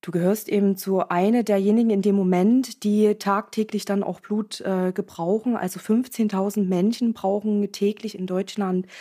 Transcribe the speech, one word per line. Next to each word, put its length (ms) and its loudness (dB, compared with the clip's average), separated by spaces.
du 80 -8
gehörst 380 0
eben 280 2
zu 320 0
einer 340 2
derjenigen 480 2
in 120 2
dem 140 4
Moment, 680 2
die 320 4
tagtäglich 680 -4
dann 180 -2
auch 180 -6
Blut, 400 -6
äh, 320 -2
gebrauchen. 640 -2
Also 240 -6
fünfzehntausend 880 0
Menschen 460 0
brauchen 580 -2
täglich 460 -4
in 80 -6
Deutschland 600 -2